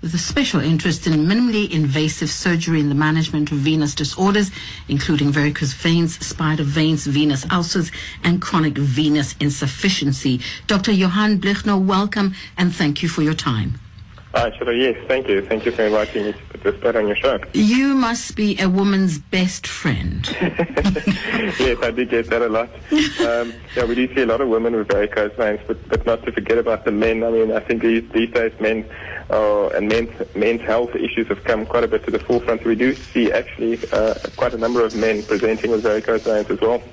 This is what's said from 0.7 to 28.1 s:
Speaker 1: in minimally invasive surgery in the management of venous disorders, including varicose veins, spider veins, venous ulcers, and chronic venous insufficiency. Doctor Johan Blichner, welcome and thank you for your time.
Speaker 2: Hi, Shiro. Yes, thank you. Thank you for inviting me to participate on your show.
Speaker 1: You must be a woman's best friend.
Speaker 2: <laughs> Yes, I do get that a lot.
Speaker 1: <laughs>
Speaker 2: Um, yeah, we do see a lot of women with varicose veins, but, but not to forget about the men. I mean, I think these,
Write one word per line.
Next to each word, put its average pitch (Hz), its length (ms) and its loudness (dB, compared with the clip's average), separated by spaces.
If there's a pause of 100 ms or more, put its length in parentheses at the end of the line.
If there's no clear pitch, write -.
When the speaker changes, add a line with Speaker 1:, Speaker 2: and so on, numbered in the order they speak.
Speaker 1:
in 170 60 2 (140)
minimally 214 440 2
invasive 156 580 0
surgery 165 520 0
in 143 80 2
the 143 60 0
management 156 580 0
of 147 60 0
venous 147 360 0
disorders, 190 560 0 (380)
including 143 420 0
varicose 143 440 0
veins, 165 520 0
spider 156 380 -2
veins, 156 420 0
venous 143 460 0
ulcers, 170 400 0 (320)
and 175 180 2
chronic 156 340 0
venous 143 600 2
insufficiency. 143 1040 0 (260)
Doctor 202 240 0
Johan 196 500 2
Blichner, 202 420 0
welcome 196 520 2 (240)
and 180 160 2
thank 147 280 0
you 170 60 -2
for 160 140 -2
your 156 120 2
time. 117 400 -2 (580)
Speaker 2:
Hi, 117 240 0
Shiro. 123 140 -4
Yes, 120 260 2 (120)
thank 131 180 0
you. 98 160 2
Thank 110 240 -2
you 117 60 0
for 117 100 0
inviting 107 440 0
me 107 60 -2
to - 60 -8 (180)
participate - 380 0
on 107 140 2
your 101 80 0
show. 135 240 0 (120)
Speaker 1:
You 254 440 4
must 233 400 -2
be 208 240 0
a 190 80 2
woman's 190 500 2
best 185 480 -2
friend. 95 580 -4 (160)
Speaker 2:
<laughs> 175 680 0 (520)
Yes, 127 240 2
I 120 80 0
do 123 140 0
get 117 240 0
that 117 140 2
a 120 60 2
lot. 113 200 0 (220)
Speaker 1:
<laughs> 302 200 2 (100)
Speaker 2:
Um, 117 320 0 (240)
yeah, 123 80 2
we 120 100 0
do 127 200 0
see 135 80 2
a 120 40 2
lot 113 140 2
of 135 80 0
women 113 260 2
with 107 140 0
varicose 104 440 0
veins, 107 340 0
but, - 220 -6
but - 180 0
not 113 180 0
to 117 80 -4
forget 113 260 2
about 113 260 0
the 113 80 0
men. 113 300 2
I 117 80 0
mean, 113 220 2
I 110 80 0
think 113 220 -2
these, 113 280 2